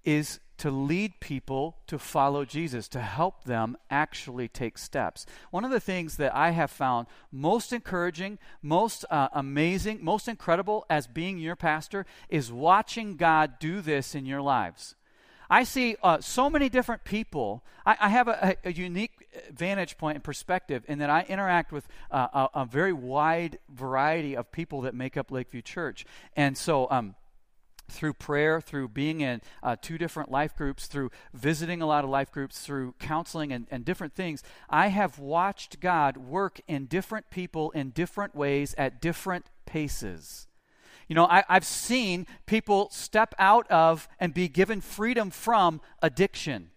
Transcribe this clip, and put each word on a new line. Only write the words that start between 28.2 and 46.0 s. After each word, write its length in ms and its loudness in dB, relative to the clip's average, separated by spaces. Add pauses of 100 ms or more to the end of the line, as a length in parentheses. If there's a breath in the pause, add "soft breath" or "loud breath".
through 260 -6
being 320 -2
in, 220 -2 (200 loud breath)
uh, 160 -2
two 200 -10
different 320 -6
life 260 0
groups, 300 -4
through 240 -4 (240 loud breath)
visiting 480 -2
a 40 0
lot 160 4
of 60 -2
life 240 0
groups, 280 -8
through 380 -6
counseling 540 -4
and, 180 -8
and 140 -8
different 300 -4
things, 280 -6 (280 loud breath)
I 160 6
have 320 0
watched 600 -2
God 360 2
work 500 -4
in 200 -4
different 420 -4
people 440 -4
in 180 -4
different 440 -4
ways 440 0
at 240 -2
different 480 -4 (160)
paces. 840 -8 (600 soft breath)
You 60 -4
know, 120 8
I, 200 8
I've 200 6
seen 600 -2 (200 loud breath)
people 440 2
step 480 2
out 320 6
of 380 6 (100)
and 140 0
be 160 0
given 320 2
freedom 480 -2
from 540 4 (180 soft breath)